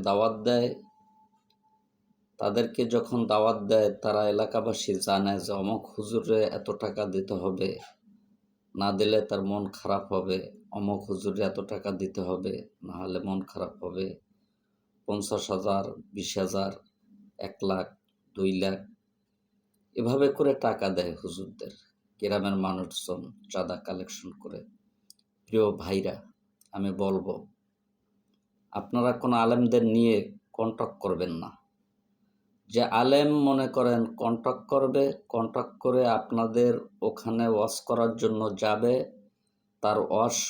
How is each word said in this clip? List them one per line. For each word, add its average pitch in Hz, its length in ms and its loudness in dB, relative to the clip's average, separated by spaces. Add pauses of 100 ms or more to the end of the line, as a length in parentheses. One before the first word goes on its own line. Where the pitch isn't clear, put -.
দাওয়াত 107 280 4 (120)
দেয়, 120 220 4 (1700)
তাদেরকে 113 400 0 (140)
যখন 120 240 0 (120)
দাওয়াত 107 280 4 (120)
দেয়, 110 180 6 (140)
তারা 104 200 2 (100)
এলাকাবাসী 110 600 -2 (120)
জানে 98 280 2 (120)
যে 107 60 -6 (100)
অমুক 104 220 -2 (100)
হুজুরে 110 460 0 (180)
এত - 100 -8 (160)
টাকা 104 200 -4 (100)
দিতে 95 300 -4
হবে, 95 260 -2 (1040)
না 98 140 0 (100)
দিলে 107 200 4 (100)
তার 101 200 0
মন 101 140 -2 (140)
খারাপ 98 360 -2
হবে, 92 260 0 (380)
অমুক 101 220 -2 (100)
হুজুরে 98 400 -4
এত - 100 -6 (120)
টাকা 101 180 -6 (120)
দিতে 95 280 -4
হবে, 95 240 -4 (340)
না 92 140 -12
হলে 92 260 -6
মন 95 120 -2 (120)
খারাপ 92 220 -8 (100)
হবে। 90 240 -6 (960)
পঞ্চাশ 101 380 -2 (100)
হাজার, 98 300 0 (320)
বিশ 95 160 -6 (100)
হাজার, 98 300 -2 (760)
এক - 80 -16 (140)
লাখ, 92 160 0 (500)
দুই 95 160 0 (100)
লাখ, 95 180 -2 (1200)
এভাবে 139 280 2 (100)
করে 139 140 4 (140)
টাকা 104 220 0 (100)
দেয় 87 240 -2
হুজুরদের, - 520 -12 (460)
গ্রামের 98 360 0 (100)
মানুষজন 90 560 -6 (300)
চাঁদা 90 340 -4
কালেকশন 92 440 -10 (120)
করে। - 180 -14 (840)
প্রিয় 110 200 2 (160)
ভাইরা, 95 340 -2 (600)
আমি 98 160 -4 (120)
বলবো, 95 320 -2 (1400)
আপনারা 120 380 0 (100)
কোনো 123 220 2
আলেমদের 120 400 4 (120)
নিয়ে 117 200 6 (420)
কন্ট্যাক্ট 110 460 -4
করবেন 90 380 -2
না। - 80 -12 (1200)
যে 117 80 4 (200)
আলেম 143 280 6 (180)
মনে 135 280 2
করেন 120 260 4 (200)
কন্ট্যাক্ট 117 500 0
করবে, 135 320 4 (300)
কন্ট্যাক্ট 113 500 -2
করে 127 180 4 (160)
আপনাদের 117 540 2 (360)
ওখানে 113 380 0 (100)
ওয়াজ 107 200 2 (120)
করার 117 240 4 (100)
জন্য 110 200 2 (220)
যাবে, 110 320 4 (880)
তার 107 140 2 (120)
ওয়াজ 113 240 2 (160)